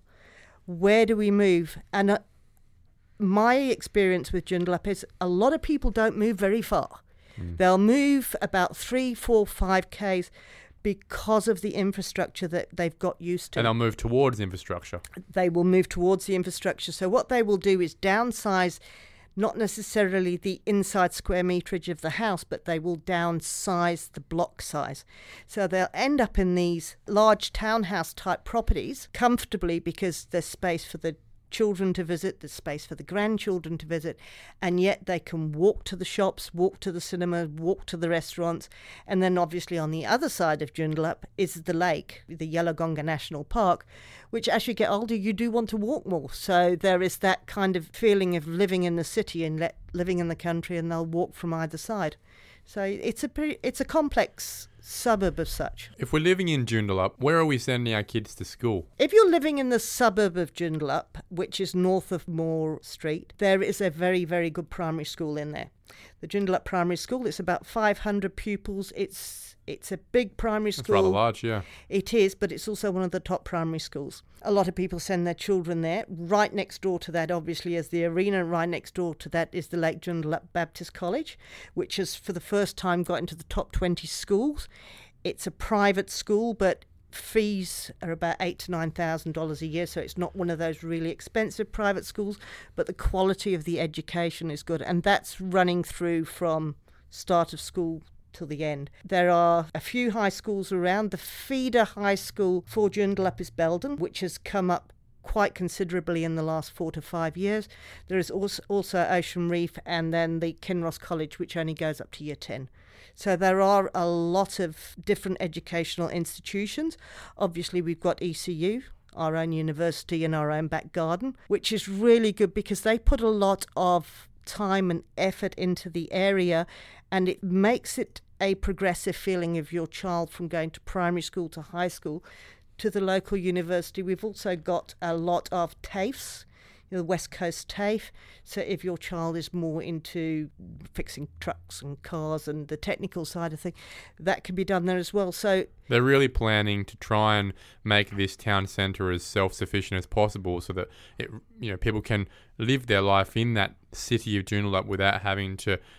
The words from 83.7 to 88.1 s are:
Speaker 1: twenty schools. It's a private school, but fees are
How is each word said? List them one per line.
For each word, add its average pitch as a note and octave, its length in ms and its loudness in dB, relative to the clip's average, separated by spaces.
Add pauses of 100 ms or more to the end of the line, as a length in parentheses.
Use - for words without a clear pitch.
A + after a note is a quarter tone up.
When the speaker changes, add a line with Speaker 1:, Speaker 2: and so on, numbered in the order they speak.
Speaker 1:
twenty F3 340 0
schools. B3+ 640 -2 (560)
It's - 220 -6
a F3+ 40 -6
private G3+ 580 2
school, G#3+ 460 0
but - 320 0 (260)
fees G#3 800 -2 (100)
are F3 100 -6